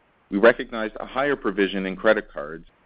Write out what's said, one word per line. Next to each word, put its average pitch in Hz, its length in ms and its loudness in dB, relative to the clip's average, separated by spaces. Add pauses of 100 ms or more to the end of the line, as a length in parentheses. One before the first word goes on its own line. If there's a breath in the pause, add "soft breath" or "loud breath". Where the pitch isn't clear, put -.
(300)
we 101 80 -2
recognized 113 640 2
a - 60 -10
higher 135 320 -2
provision 95 480 -2
in 95 100 -6
credit 107 340 2
cards, 78 360 -12 (200)